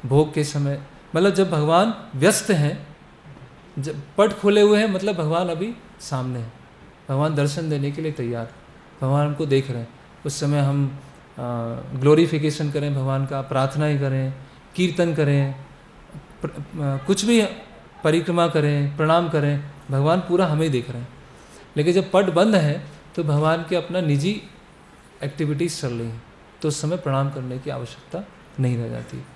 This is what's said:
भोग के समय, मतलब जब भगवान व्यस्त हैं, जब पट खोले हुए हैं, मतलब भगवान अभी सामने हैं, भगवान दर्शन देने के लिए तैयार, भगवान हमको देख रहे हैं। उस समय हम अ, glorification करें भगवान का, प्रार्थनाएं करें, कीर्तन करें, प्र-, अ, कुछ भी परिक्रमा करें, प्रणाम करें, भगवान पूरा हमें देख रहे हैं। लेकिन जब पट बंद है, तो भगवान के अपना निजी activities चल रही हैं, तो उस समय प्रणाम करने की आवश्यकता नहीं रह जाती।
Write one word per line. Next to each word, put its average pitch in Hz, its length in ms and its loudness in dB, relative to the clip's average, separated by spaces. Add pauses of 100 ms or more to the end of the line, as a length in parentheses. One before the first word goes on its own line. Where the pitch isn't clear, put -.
भोग 151 280 2
के 151 100 0
समय, 143 380 -4 (340)
मतलब 190 140 4
जब 190 200 2
भगवान 165 440 2 (200)
व्यस्त 180 360 2
हैं, 156 360 0 (920)
जब 151 180 -6 (220)
पट 202 140 4
खोले 208 280 4
हुए 208 180 6
हैं, 214 120 2
मतलब 190 240 -2
भगवान 165 340 0
अभी 190 260 -4 (260)
सामने 127 380 -6
हैं, 113 140 -10 (560)
भगवान 147 260 0
दर्शन 147 360 -2
देने 143 200 -2
के 147 120 -8
लिए 156 100 -2
तैयार, 117 400 -6 (500)
भगवान 143 240 2
हमको 147 200 -2
देख 135 240 2
रहे 120 100 -6
हैं। 113 80 -10 (380)
उस 143 140 -6
समय 147 200 0
हम 139 400 0 (380)
अ, 131 40 -8 (520)
glorification 151 760 4
करें 143 240 -2
भगवान 135 320 0
का, 139 140 -4
प्रार्थनाएं 139 600 0
करें, 135 340 -2 (420)
कीर्तन 170 380 2
करें, 139 500 0 (760)
प्र-, 156 80 -6
अ, 139 560 -6
कुछ 196 180 0
भी 226 180 4 (640)
परिक्रमा 170 440 2
करें, 147 480 0
प्रणाम 160 320 2
करें, 143 420 0 (200)
भगवान 151 300 2
पूरा 180 260 2
हमें 156 240 0
देख 127 200 -2
रहे 120 120 -10
हैं। 127 60 -14 (680)
लेकिन 156 160 2
जब 185 180 2
पट 196 140 4
बंद 196 300 4
है, 147 320 2 (300)
तो 165 80 -2
भगवान 156 440 0
के 180 80 0
अपना 175 240 -2
निजी 165 420 0 (840)
activities 151 560 -2
चल 123 120 -4
रही 117 160 -6
हैं, 113 140 -12 (400)
तो 156 60 0
उस 147 120 -4
समय 160 160 -2
प्रणाम 143 340 -2
करने 127 280 -8
की 139 120 -8
आवश्यकता 131 540 -10 (360)
नहीं 123 180 0
रह 117 100 -6
जाती। 120 360 -10 (120)